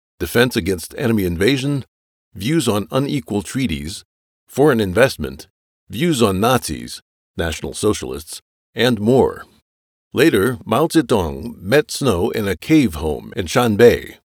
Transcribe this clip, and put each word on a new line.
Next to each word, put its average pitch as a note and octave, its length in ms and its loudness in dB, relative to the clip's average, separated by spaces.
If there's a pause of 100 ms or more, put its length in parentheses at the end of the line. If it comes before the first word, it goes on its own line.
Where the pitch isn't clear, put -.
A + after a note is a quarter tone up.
(200)
defense A#2+ 360 0
against F#2 420 -4
enemy A2+ 280 0
invasion, B2+ 580 0 (500)
views C3+ 340 -2
on G2+ 240 0
unequal C3+ 500 -4
treaties, E2 640 -6 (440)
foreign C3+ 320 2
investment, F#2 680 0 (420)
views C3 320 0
on F#2+ 180 2
Nazis, F2+ 600 -2 (340)
National D#2+ 380 -6
Socialists, C#2 680 -6 (320)
and A#2 280 0
more. A2 420 2 (680)
Later, A#2+ 520 2
Mao C#3 220 0
Zedong F#2+ 680 0
met A#2+ 340 0
Snow A2+ 400 0
in G#2+ 160 -4
a F#2 100 -2
cave C3+ 380 2
home D2+ 400 -6
in F2+ 100 0
Shanbei, A2+ 720 4 (180)